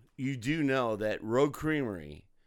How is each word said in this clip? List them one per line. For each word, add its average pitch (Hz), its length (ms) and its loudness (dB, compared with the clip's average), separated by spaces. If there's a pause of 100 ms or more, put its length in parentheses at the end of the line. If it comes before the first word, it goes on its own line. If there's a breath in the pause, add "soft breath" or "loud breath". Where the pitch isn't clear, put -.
(180)
you 135 180 -4
do 143 260 -2
know 131 340 2
that 104 260 -2
Rogue 131 320 4
Creamery, 107 720 -4 (220)